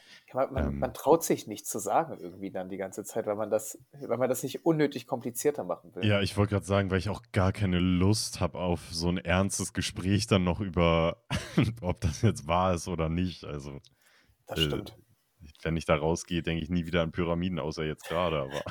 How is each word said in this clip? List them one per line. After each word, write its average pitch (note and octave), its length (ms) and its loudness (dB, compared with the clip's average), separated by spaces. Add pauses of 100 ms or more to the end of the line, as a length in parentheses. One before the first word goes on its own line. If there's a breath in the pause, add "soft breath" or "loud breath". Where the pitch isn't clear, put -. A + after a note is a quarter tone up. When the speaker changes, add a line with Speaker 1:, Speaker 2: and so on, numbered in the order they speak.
(340 loud breath)
Speaker 1:
Man, C3 180 0
man, C3 140 0
Speaker 2:
Ähm. C#3 140 -2
Speaker 1:
man B2 120 -2
traut D#3+ 300 4
sich - 240 0
nicht G#2 200 -10
zu - 120 -6
sagen A2+ 420 0
irgendwie F#2 300 -10
dann F#2 180 -8
die F#2+ 80 -8
ganze F#2+ 280 -8
Zeit, A2 220 -4
weil G#2 100 0
man G#2 140 -4
das, - 280 -2 (140)
weil B2 260 -4
man B2 100 2
das B2 140 -4
nicht - 240 -6
unnötig D3+ 400 2
komplizierter A#2+ 580 -2
machen F2 300 -8
will. F2+ 100 -2
Speaker 2:
Ja, G#2 160 4
ich F#2+ 160 -2
wollte G2+ 180 2
grad F#2+ 100 0
sagen, G2 260 2
weil F#2+ 80 2
ich G2 100 -2
auch F2+ 140 -6 (100)
gar F#2+ 200 4
keine F#2 260 2
Lust F#2 640 4
hab F2 160 0
auf F2+ 240 0 (100)
so E2 180 -2
ein F2+ 100 2
ernstes F#2 540 0
Gespräch F#2+ 540 0
dann F#2+ 160 4
noch F2 180 0
über, E2+ 720 2
<laughs> - 520 0
ob F2+ 180 -2
das E2 220 -2
jetzt D#2 260 2
wahr F2+ 260 4
ist E2+ 140 -4
oder E2 200 0
nicht. F2 360 -2
Also, C#2+ 340 -10 (720 soft breath)
Speaker 1:
Das - 100 -4
Speaker 2:
äh, D#2+ 60 4
Speaker 1:
stimmt. D2 340 -4 (640)
Speaker 2:
wenn D#2+ 140 0
ich D#2 80 -4
da E2+ 100 4
rausgehe, D#2+ 480 0
denk E2 180 -2
ich D#2 80 -6
nie F2 160 0
wieder E2 180 2
an E2 100 -2
Pyramiden, E2+ 480 -2
außer D#2 240 -4
jetzt D2+ 240 -6
gerade, E2 320 0
aber C#2 300 -4